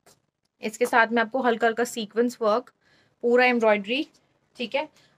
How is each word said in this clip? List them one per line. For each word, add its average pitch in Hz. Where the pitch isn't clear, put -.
इसके 220
साथ 233
में 226
आपको 247
हल्का, 233
हल्का 226
sequins 240
work, 220
पूरा 240
embroidery, 226
ठीक 240
है, 302